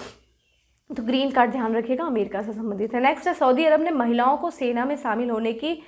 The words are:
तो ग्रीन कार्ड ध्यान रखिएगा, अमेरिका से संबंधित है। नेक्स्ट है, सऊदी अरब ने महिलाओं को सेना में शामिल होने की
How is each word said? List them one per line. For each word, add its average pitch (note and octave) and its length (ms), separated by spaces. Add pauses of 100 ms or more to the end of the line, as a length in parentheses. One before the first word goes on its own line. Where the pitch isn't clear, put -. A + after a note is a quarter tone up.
(960)
तो A#3+ 60
ग्रीन C4 280
कार्ड B3 200
ध्यान A3+ 240
रखिएगा, A#3+ 280
अमेरिका G#3 380
से G#3 120
संबंधित A3 400
है। A#3+ 80
नेक्स्ट D4 260
है, F4+ 60
सऊदी C#4 320
अरब D#4 160
ने E4 100
महिलाओं B3 460
को E4+ 120
सेना A#3+ 360
में C#4+ 100
शामिल A#3+ 340
होने A3+ 240
की D#4 340